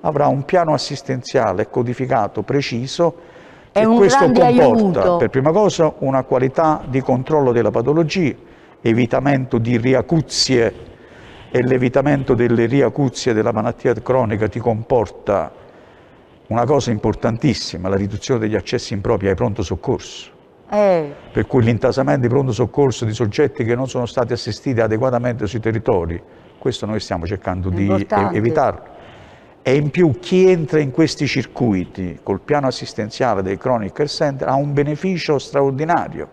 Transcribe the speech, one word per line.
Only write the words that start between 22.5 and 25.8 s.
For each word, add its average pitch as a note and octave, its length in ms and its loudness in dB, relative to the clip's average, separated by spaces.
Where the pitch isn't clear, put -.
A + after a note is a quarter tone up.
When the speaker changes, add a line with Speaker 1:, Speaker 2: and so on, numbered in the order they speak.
Speaker 1:
soccorso B2 520 0
di G#2+ 80 -2
soggetti A2+ 520 -2
che A#2 100 0
non B2+ 140 -4
sono A#2+ 180 -4
stati A#2+ 260 -2
assistiti A#2 480 -4
adeguatamente A#2+ 680 0
sui A2+ 120 -4
territori, G2+ 640 -2